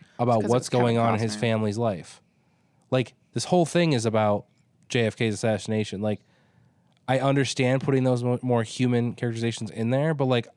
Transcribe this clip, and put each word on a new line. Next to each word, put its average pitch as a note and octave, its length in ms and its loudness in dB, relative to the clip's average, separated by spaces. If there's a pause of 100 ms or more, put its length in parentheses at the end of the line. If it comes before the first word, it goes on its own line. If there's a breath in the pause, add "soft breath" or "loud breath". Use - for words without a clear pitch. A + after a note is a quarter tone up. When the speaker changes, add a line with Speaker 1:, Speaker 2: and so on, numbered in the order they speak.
(180)
Speaker 1:
about A#2+ 240 2
Speaker 2:
'Cause - 40 -2
it G#2 40 0
Speaker 1:
what's B2 120 4
Speaker 2:
was - 80 -12
Kevin B2 160 2
Speaker 1:
going A#2 120 2
on A#2 160 2
in G#2 60 0
his G#2+ 160 -2
Speaker 2:
Costner. - 60 -8
Speaker 1:
family's A2 360 0
life. G#2+ 440 -4 (680)
Like, B2+ 240 -2 (200)
this - 120 -4
whole F3+ 200 2
thing E3 280 2
is A2+ 120 0
about G#2+ 400 2 (440)
J A#2+ 160 0
F G#2+ 120 -2
K's A2+ 160 0
assassination. G#2+ 680 -2
Like, G#2+ 200 -4 (880 soft breath)
I C3 100 2
understand C3+ 640 2
putting C3+ 220 2
those B2 180 2
mo-, B2 180 0
more B2 220 0
human A#2+ 500 0
characterizations A2+ 560 -4
in A2+ 200 -4
there, C#3+ 240 0
but, C#3 120 0
like, B2+ 320 0